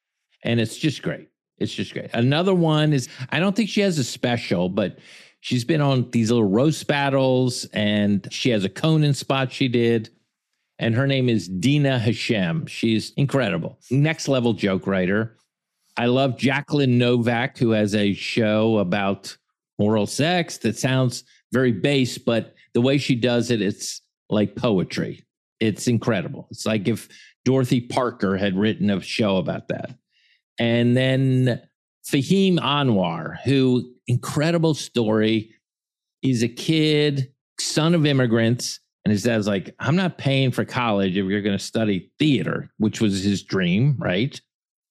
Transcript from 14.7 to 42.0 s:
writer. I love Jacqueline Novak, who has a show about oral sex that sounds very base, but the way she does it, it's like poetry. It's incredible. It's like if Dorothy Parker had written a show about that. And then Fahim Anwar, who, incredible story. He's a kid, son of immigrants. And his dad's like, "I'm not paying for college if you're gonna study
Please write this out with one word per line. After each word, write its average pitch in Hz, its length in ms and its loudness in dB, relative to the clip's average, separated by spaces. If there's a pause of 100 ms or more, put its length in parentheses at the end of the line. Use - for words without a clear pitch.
writer. 98 500 0 (600)
I 120 100 -2
love 127 320 0
Jacqueline 135 600 0
Novak, 120 600 0
who 117 120 2
has 107 240 2
a 101 200 2
show 110 640 0
about 98 580 -2 (420)
oral 107 280 2
sex 170 520 -2
that - 200 -2
sounds 131 440 0 (300)
very 127 180 2
base, 127 480 0
but - 360 -2 (180)
the 120 80 2
way 135 180 4
she - 160 0
does 120 360 0
it, 113 100 0
it's - 400 -4 (300)
like 101 260 0
poetry. - 640 -2 (380)
It's 110 260 -2
incredible. 113 640 -2
It's - 140 -14
like 110 240 -2
if 107 200 -4 (360)
Dorothy 127 380 2
Parker 104 560 -2
had 95 180 0
written 101 320 0
a 95 140 0
show 101 340 0
about - 320 -4
that. - 260 -8 (640)
And 120 380 2
then 131 640 2 (500)
Fahim 185 480 2
Anwar, 104 880 0
who, 127 480 2 (140)
incredible 160 680 0
story. 110 760 0 (720)
He's 127 200 2
a 120 60 0
kid, 151 840 0 (280)
son 160 340 2
of 151 120 4
immigrants. 120 760 2 (240)
And 104 60 2
his 101 140 0
dad's 110 240 0
like, 98 320 -2
"I'm 147 160 0
not 185 200 0
paying 135 360 0
for 113 120 -4
college 101 520 0
if 98 100 0
you're 101 160 -2
gonna 98 160 -2
study 104 640 -4